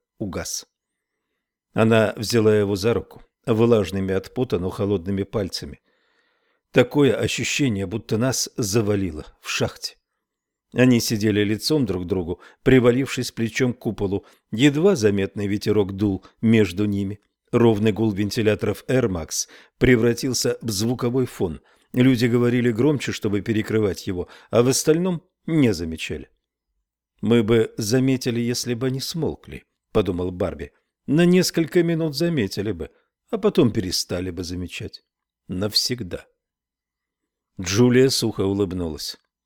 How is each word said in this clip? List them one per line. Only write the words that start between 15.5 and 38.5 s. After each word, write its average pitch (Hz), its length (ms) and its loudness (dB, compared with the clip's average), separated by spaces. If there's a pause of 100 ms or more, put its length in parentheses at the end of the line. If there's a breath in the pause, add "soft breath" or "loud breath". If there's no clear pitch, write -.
дул 98 320 -2 (160 soft breath)
между 104 440 2
ними. 101 360 -4 (320)
Ровный 110 400 4
гул 110 180 0
вентиляторов 104 800 -2
Air 127 200 2
Max - 380 -6 (320 loud breath)
превратился 120 840 2
в 113 100 -4
звуковой 120 560 -2
фон. 87 340 -4 (320 soft breath)
Люди 123 340 4
говорили 120 460 2
громче, 123 400 0
чтобы 104 280 -2
перекрывать 104 680 -2
его, 90 180 -6 (240 loud breath)
а 120 140 4
в 127 40 2
остальном 165 540 0 (240)
не 143 260 4
замечали. 80 560 -8 (920)
«Мы 113 240 2
бы 113 320 2
заметили, 123 640 0
если 120 340 -4
бы 127 140 -4
они 131 100 -4
смолкли», 104 640 -8 (300)
подумал 90 400 -2
Барби. 80 400 -6 (340)
«На 160 180 2
несколько 175 600 2
минут 160 320 -2
заметили 113 560 -2
бы, 80 180 -10 (400)
а 220 80 -4
потом 190 320 2
перестали 92 600 -4
бы 87 120 -8
замечать. 87 640 -10 (420)
Навсегда». 101 800 -4 (1300)
Джулия 123 480 4
сухо 117 320 -2
улыбнулась. 92 760 -4 (300)